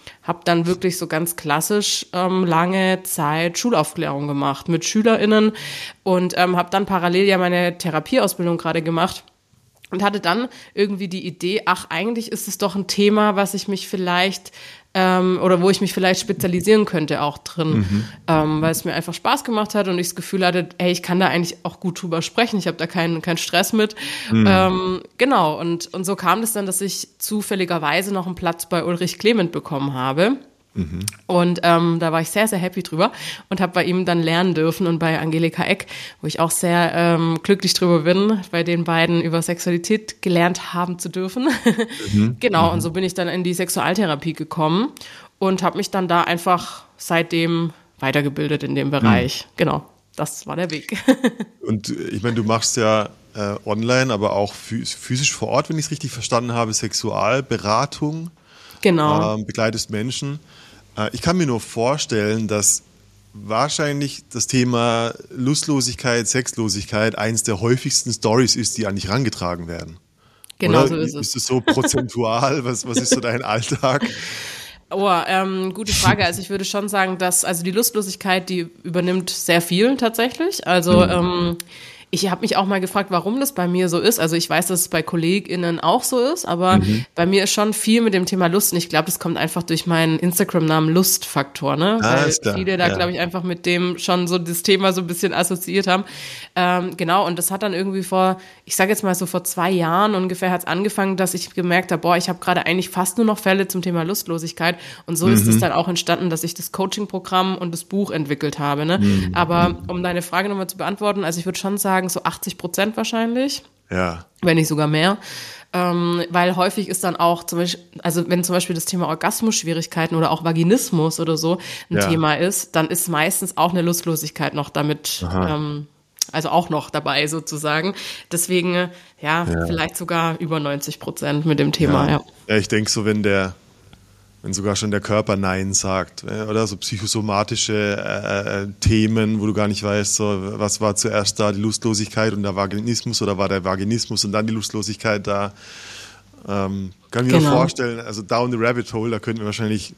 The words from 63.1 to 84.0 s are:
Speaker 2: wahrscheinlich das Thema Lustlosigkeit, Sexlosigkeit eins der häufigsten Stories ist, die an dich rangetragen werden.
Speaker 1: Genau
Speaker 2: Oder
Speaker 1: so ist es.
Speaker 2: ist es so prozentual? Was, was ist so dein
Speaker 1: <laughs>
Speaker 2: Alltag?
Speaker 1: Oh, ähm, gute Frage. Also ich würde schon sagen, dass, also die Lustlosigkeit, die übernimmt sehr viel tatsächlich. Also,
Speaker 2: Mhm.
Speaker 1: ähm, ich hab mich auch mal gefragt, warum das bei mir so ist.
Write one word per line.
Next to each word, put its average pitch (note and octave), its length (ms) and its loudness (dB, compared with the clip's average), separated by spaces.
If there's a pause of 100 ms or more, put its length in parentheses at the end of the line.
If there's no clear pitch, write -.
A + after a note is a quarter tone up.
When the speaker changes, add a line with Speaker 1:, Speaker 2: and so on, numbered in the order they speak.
Speaker 2:
wahrscheinlich C#3 960 -2
das A2+ 160 -2
Thema A#2+ 640 2 (220)
Lustlosigkeit, B2+ 920 0
Sexlosigkeit A2 880 -2
eins A2 260 -2
der G2+ 180 -2
häufigsten B2 520 0
Stories A2+ 420 2
ist, G#2+ 220 -2
die A2 80 -2
an G2 100 -2
dich F2+ 140 -6
rangetragen F#2 580 -2
werden. E2+ 300 -10 (600)
Speaker 1:
Genau C3 220 4
Speaker 2:
Oder C3+ 80 6
Speaker 1:
so E3 80 0
ist D#3 180 -2
es. C#3+ 140 -6
Speaker 2:
ist - 80 -6
es A2+ 100 -4
so B2+ 140 2
prozentual? B2+ 1000 2
Was, B2 240 -4
was A#2 120 -2
ist A#2+ 100 -2
so - 100 2
dein A#2+ 220 -2
Speaker 1:
<laughs> - 20 -8
Speaker 2:
Alltag? B2+ 640 0 (840)
Speaker 1:
Oh, G3 180 0 (180)
ähm, F#3+ 460 0
gute G#3 200 -6
Frage. F#3+ 320 2
Also F3 160 -2
ich F#3 100 -10
würde F#3+ 140 -4
schon G3+ 220 -4
sagen, F#3+ 300 0
dass, F3+ 260 0
also E3+ 200 -2
die F#3 80 0
Lustlosigkeit, F#3+ 800 -2
die F3 180 -2 (160)
übernimmt F3+ 480 0
sehr E3+ 300 2
viel G#3 360 4
tatsächlich. B3 680 -2
Also, F3+ 360 6
Speaker 2:
Mhm. F3+ 80 4
Speaker 1:
ähm, F3 460 0 (580)
ich F#3+ 140 0
hab F3+ 140 -2
mich - 140 0
auch F#3+ 100 2
mal G3 120 0
gefragt, F#3+ 300 -2
warum F#3+ 300 0
das C#4 160 -2
bei F3+ 120 0
mir F3+ 220 2
so E3+ 100 2
ist. A3+ 200 4